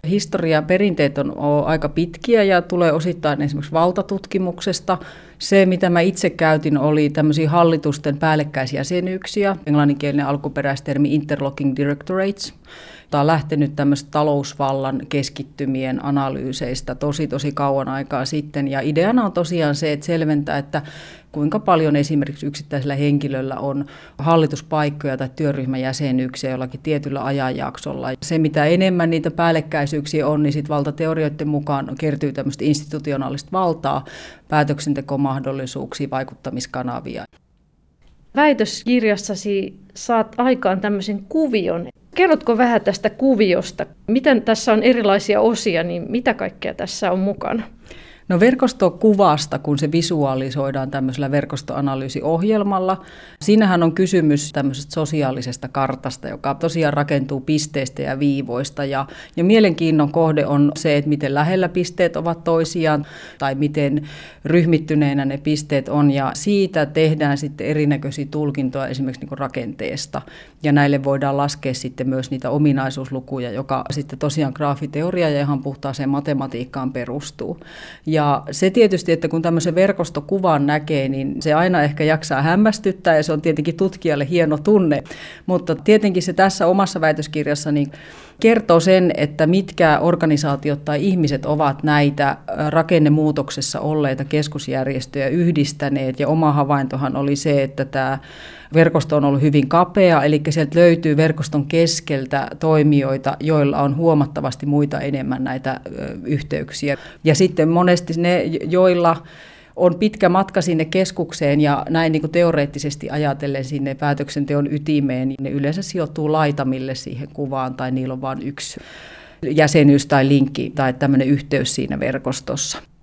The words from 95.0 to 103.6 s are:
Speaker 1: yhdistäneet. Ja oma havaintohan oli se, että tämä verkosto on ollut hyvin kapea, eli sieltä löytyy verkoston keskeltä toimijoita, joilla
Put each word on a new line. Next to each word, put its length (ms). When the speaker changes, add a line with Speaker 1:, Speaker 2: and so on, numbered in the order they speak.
Speaker 1:
yhdistäneet. 920
Ja 80
oma 240
havaintohan 640
oli 200
se, 280
että 220
tämä 340
verkosto 440
on 80
ollut 160
hyvin 280
kapea, 540
eli 260
sieltä 300
löytyy 380
verkoston 480
keskeltä 800
toimijoita, 800
joilla 420